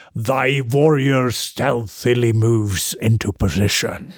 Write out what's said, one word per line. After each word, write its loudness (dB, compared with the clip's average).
"Thy 0
warrior 2
stealthily -2
moves 0
into 0
position." -2